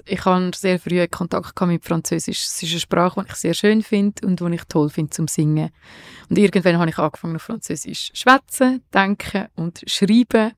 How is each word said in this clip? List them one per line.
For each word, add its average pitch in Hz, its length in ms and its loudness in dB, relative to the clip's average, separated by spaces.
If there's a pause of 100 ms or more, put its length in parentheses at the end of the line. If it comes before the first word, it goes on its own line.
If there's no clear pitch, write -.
ich - 180 -4
habe 185 320 2
sehr 180 240 0
früh 175 280 0
Kontakt 180 460 -4
gehabt 175 160 0
mit 170 140 0
Französisch. - 580 -2
Es - 200 -6
ist 160 80 -6
eine 170 100 -4
Sprache, 175 420 0
die - 60 -10
ich - 60 -14
sehr - 200 -2
schön 214 280 2
finde 202 440 0
und 180 140 0
die 170 140 -2
ich 165 100 -6
toll 151 240 2
finde 151 220 -4
zum 160 180 -4
Singen. 156 420 0 (600)
Und 175 80 2
irgendwann 180 400 4
habe 170 120 2
ich - 80 -6
angefangen, 165 380 -2
auf 156 60 -8
Französisch - 720 -8
zu - 40 -14
schwätzen, 254 680 2 (120)
denken 196 600 -2
und 170 320 -8
schreiben 220 720 2